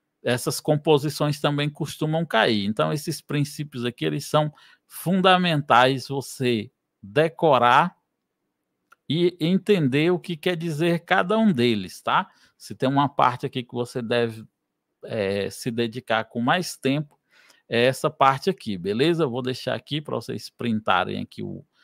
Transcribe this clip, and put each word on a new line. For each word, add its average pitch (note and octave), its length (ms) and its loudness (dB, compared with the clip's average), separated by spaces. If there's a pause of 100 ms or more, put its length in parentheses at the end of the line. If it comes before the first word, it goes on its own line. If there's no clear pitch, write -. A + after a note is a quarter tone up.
(240)
Essas B2 360 -2
composições D3 800 0
também D3 280 0
costumam D#3 580 -4
cair. G3 400 2
Então, D#3 280 -2
esses D3 280 -6
princípios C#3+ 640 -6
aqui, B2 200 -6
eles D3 220 -4
são D3+ 260 0 (320)
fundamentais D#3+ 1200 2
você B2 640 -4 (320)
decorar C#3 920 4 (1120)
e E3+ 300 0
entender E3 720 2
o F3 80 0
que E3+ 180 -8
quer F3+ 180 -2
dizer E3+ 500 0
cada F#3+ 340 2
um A3 120 4
deles, A#2 520 0
tá? D#3 260 -2 (260)
Se - 200 -16
tem C3 120 -2
uma C#3 220 0
parte B2+ 380 0
aqui B2+ 160 -8
que - 100 -16
você A#2+ 260 -6
deve, A2+ 460 -4 (600)
é, G2+ 440 -2
se - 220 -8
dedicar A2+ 540 -4
com - 140 -8
mais E3 380 -2
tempo, C#3+ 420 -4 (480)
é A#2 180 2
essa C3 220 0
parte C#3 400 2
aqui, A2+ 300 -4
beleza? B2+ 460 0
Eu C3 80 -2
vou B2+ 100 -6
deixar B2+ 320 -6
aqui C#3+ 260 -6
pra C3+ 160 -8
vocês A#2 360 -10
printarem G#2 680 -2
aqui - 220 -12
o, G2 240 -12 (180)